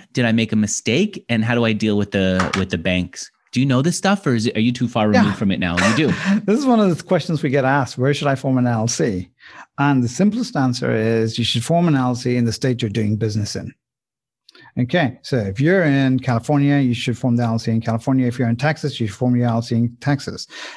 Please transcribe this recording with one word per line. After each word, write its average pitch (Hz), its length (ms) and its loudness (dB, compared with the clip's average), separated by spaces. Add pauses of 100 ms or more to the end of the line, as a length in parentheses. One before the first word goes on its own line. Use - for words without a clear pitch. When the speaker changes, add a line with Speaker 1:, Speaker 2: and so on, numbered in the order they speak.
(120)
Speaker 1:
Did 123 140 0
I 113 60 2
make 113 200 2
a 110 40 2
mistake? 113 720 0
And 113 160 2
how 120 120 0
do 117 80 4
I 113 80 4
deal 107 260 0
with 101 140 -2
the, 92 440 2
with 95 140 -2
the 90 80 -2
banks? 90 540 -4 (180)
Do 123 100 0
you 135 60 2
know 127 140 2
this 170 160 0
stuff, 196 300 0
or 131 80 4
is 110 120 0
it, - 120 -2
are - 20 2
you 120 120 2
too 123 160 -2
far 107 200 2
removed 104 180 4
Speaker 2:
Yeah. 101 60 0
Speaker 1:
from 98 180 -2
it 92 80 0
now? 87 160 -2 (160)
You 113 60 0
do. 151 120 2
Speaker 2:
<laughs> 202 360 0
This 208 140 0
is 285 80 -4
one 233 140 4
of 185 140 2
the - 80 -6
questions 160 400 -2
we 151 60 0
get 131 160 2
asked. 135 320 0
Where 131 160 2
should 143 160 -2
I 135 60 2
form 131 240 0
an 123 80 2
L 117 140 0
L 110 80 0
C? 101 420 -2 (480)
And 139 260 4
the 117 40 -2
simplest 202 460 0
answer 123 400 0
is 113 440 0
you 117 80 -2
should 117 180 -2
form 170 240 2
an 151 60 2
L 127 140 0
L 123 60 -2
C 123 220 -2
in 120 80 2
the 113 80 0
state 123 300 -2
you're 110 80 -2
doing 107 260 -2
business 104 400 -4
in. - 160 -10 (1080)
Okay, 127 440 0
so - 160 -2
if 98 220 -4
you're 180 220 4
in 135 380 2
California, 143 600 0
you 127 120 2
should 113 240 -2
form 120 200 0
the 120 60 0
L 113 100 0
L 113 60 -2
C 113 120 -4
in 113 100 0
California. 123 460 0
If 120 120 -4
you're 120 120 0
in 117 60 0
Texas, 151 440 -2
you 113 60 -2
should 101 100 -8
form 123 180 0
your 120 140 2
L 117 80 0
L 117 60 0
C 117 140 -4
in 117 240 0
Texas. - 460 -4 (300)